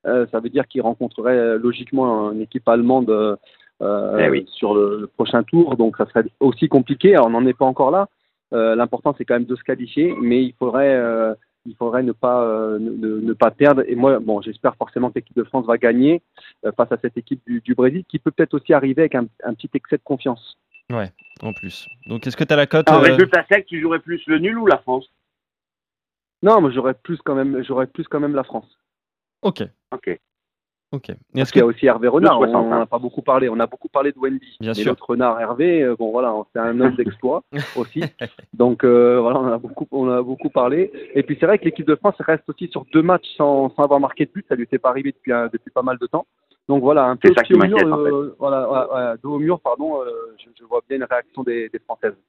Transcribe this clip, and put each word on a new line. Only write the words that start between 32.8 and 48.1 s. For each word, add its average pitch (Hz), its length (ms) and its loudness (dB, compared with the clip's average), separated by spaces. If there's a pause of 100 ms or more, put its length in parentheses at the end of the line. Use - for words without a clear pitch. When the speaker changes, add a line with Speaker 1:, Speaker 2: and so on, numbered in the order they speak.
Speaker 2:
hein. 110 40 -4
Speaker 1:
pas 117 120 -4
beaucoup 123 240 -8
parlé. 131 260 2
On 113 100 -4
a 117 80 0
beaucoup - 220 -16
parlé 143 240 -2
de 131 60 -18
Wendy. 131 420 -6
Speaker 3:
Bien 113 100 -6
Speaker 1:
Mais 113 40 -4
Speaker 3:
sûr. 107 180 -2
Speaker 1:
l'autre - 160 -8
Renard, 120 320 0
Hervé, 143 420 0
euh, 123 160 0
bon, 110 140 -4
voilà, 120 200 0 (200)
c'est 117 80 -4
un 117 200 -2
homme 127 140 2
d'exploit 123 480 -4 (100)
Speaker 3:
<laughs> 143 240 -10
Speaker 1:
aussi. 143 280 -6 (480)
Donc, 120 320 0
euh, 120 360 6
voilà, 123 200 0
on 127 120 -4
a 117 60 -4
beaucoup, 123 320 -12
on 131 200 -2
a 123 120 0
beaucoup 131 280 -8
parlé. 139 420 0 (220)
Et 139 100 2
puis, 147 160 -6
c'est 165 60 4
vrai 202 120 4
que - 60 -8
l'équipe 165 220 -4
de 151 100 2
France - 240 -2
reste 160 280 -2
aussi 170 200 -12
sur - 240 -10
deux 160 100 4
matchs 175 240 0 (100)
sans, 139 380 2
sans 147 80 0
avoir 143 160 4
marqué 143 280 -2
de - 40 -20
but. - 180 -12
Ça 143 60 -2
lui 120 100 -6
était 131 140 -4
pas 131 120 0
arrivé 135 220 -4
depuis - 200 -8
un, 117 200 -2
depuis 113 180 -10
pas 123 120 -4
mal 127 160 -4
de 120 80 -6
temps. - 200 -6 (420)
Donc, 139 140 2
voilà, 143 240 4
un 123 100 0
peu 127 120 6
Speaker 2:
C'est 120 60 8
ça 120 80 4
qui - 120 4
Speaker 1:
pied - 80 8
au 190 40 6
mur, 208 100 2
Speaker 2:
m'inquiète, 160 160 4
en 151 120 0
fait. 147 60 2